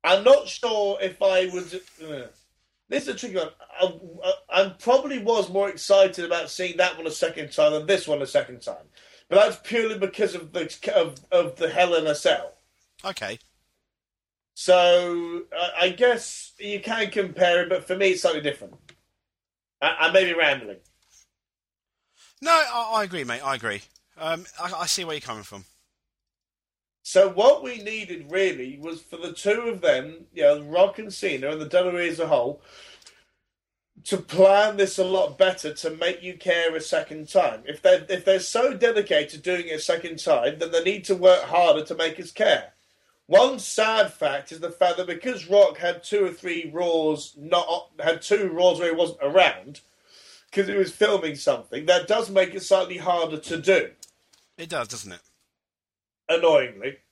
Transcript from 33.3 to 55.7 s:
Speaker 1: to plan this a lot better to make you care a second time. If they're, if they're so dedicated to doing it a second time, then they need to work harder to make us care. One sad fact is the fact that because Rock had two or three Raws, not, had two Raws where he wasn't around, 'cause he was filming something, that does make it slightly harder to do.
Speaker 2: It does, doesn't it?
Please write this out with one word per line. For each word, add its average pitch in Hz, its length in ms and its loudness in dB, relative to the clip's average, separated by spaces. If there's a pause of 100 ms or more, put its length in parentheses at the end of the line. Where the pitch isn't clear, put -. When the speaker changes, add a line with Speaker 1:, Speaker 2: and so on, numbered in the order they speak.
Speaker 1:
to 196 100 -4
plan 196 600 4
this 190 220 0
a 190 60 0
lot 185 340 -2
better 180 340 0
to 165 180 -8
make 170 300 -6
you 180 140 -14
care 170 400 -2
a 160 60 -6
second 156 480 -6
time. 120 360 0
If 143 160 -12
they're, 185 280 4
if 185 160 -6
they're 190 160 4
so 247 340 0
dedicated 202 560 0
to 151 80 -18
doing 175 300 -6
it 156 80 -8
a - 20 -8
second 165 400 -6
time, 147 400 0
then 165 140 -6
they 165 100 2
need 190 220 -4
to 196 100 -2
work 180 300 6
harder 156 400 4
to 160 100 -10
make 160 240 -4
us - 140 -16
care. 156 400 0 (540)
One 247 320 6
sad 220 560 0
fact 139 380 -4
is 165 80 -16
the 170 100 -6
fact 180 260 2
that 180 100 -4
because 165 440 -8
Rock 190 260 6
had 175 260 -4
two 208 220 0
or 175 80 -2
three 170 400 -8
Raws, 160 640 -2
not, 170 540 -2 (100)
had 160 220 0
two 202 260 0
Raws 170 300 2
where 170 100 -2
he 165 80 -2
wasn't 170 240 -2
around, 147 640 2 (680)
'cause 196 160 -2
he 196 60 -6
was 190 200 0
filming 160 440 0
something, 135 480 -4
that 180 240 2
does 214 220 0
make 185 240 0
it 190 80 -10
slightly 180 340 0
harder 165 400 -2
to 165 240 -8
do. 175 300 2 (640)
Speaker 2:
It 160 140 -16
does, 127 180 -4
doesn't 107 240 -14
it? 87 80 -18 (1080)